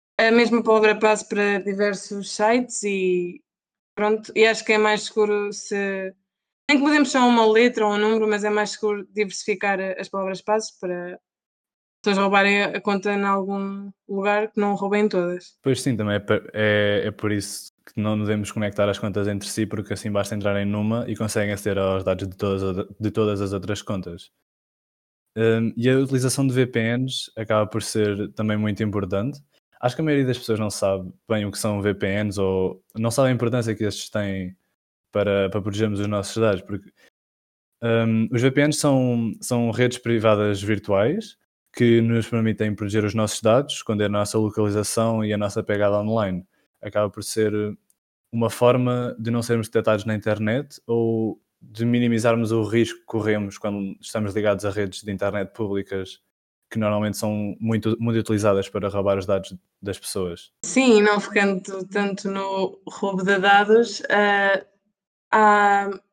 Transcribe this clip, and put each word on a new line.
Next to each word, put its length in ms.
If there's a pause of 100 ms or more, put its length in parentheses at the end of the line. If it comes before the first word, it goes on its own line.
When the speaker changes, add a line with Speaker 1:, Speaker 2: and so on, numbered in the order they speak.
(180)
Speaker 1:
a 140
mesma 320
palavra-passe 640
para 320
diversos 760
sites 500
e 580 (560)
pronto, 360
e 120
acho 180
que 80
é 60
mais 260
seguro 480
se, 640 (560)
nem 80
que 60
mudemos 280
só 160
uma 180
letra 400
ou 100
um 20
número, 280
mas 200
é 40
mais 220
seguro 400
diversificar 640
a-, 220
as 80
palavras-passe 720
para 400 (800)
pessoas 160
roubarem 440
a, 60 (100)
a 40
conta 320
em 120
algum 640 (160)
lugar 460
que 60
não 160
roubem 340
todas. 520
Speaker 2:
Pois 200
sim, 160
também 180
é 40
per-, 340
é, 540
é 40
por 220
isso 400 (120)
que 140
não 180
devemos 360
conectar 340
as 100
contas 300
entre 220
si, 160
porque 280
assim 160
basta 240
entrarem 320
numa 440
e 60
conseguem 380
aceder 240
aos 280
dados 200
de 120
todas 260
as, 240 (100)
de 140
todas 300
as 100
outras 300
contas. 500 (1080)
Hum, 380
e 140
a 80
utilização 500
de 60
V 140
P 300
Ns 380
acaba 320
por 160
ser 480
também 240
muito 260
importante. 600 (400)
Acho 120
que 80
a 40
maioria 200
das 120
pessoas 200
não 120
sabe 420 (160)
bem 180
o 60
que 80
são 220
V 120
P 300
Ns 140
ou 440 (140)
não 160
sabe 160
a 60
importância 420
que 80
estes 260
têm 460 (560)
para, 380
para 120
protegermos 380
os 80
nossos 300
dados, 240
porque, 280 (920)
hum, 480
os 100
V 80
P 160
Ns 120
são, 640
são 300
redes 260
privadas 640
virtuais 760 (380)
que 240
nos 300
permitem 440
proteger 300
os 100
nossos 280
dados, 320
esconder 320
a 40
nossa 300
localização 840
e 80
a 40
nossa 240
pegada 380
online. 480 (340)
Acaba 280
por 160
ser 260 (800)
uma 180
forma 680
de 100
não 120
sermos 260
detectados 380
na 100
internet 720
ou 540 (260)
de 160
minimizarmos 680
o 120
risco 360
que 60
corremos 520
quando 420
estamos 360
ligados 300
a 40
redes 320
de 100
internet 400
públicas 720 (480)
que 80
normalmente 400
são 420
muito, 400
muito 200
utilizadas 500
para 200
roubar 280
os 80
dados 300 (260)
das 160
pessoas. 540 (120)
Speaker 1:
Sim, 340
e 40
não 180
focando 680
tanto 420
no 580
roubo 360
de 160
dados, 680
eh, 560 (640)
há, 580 (240)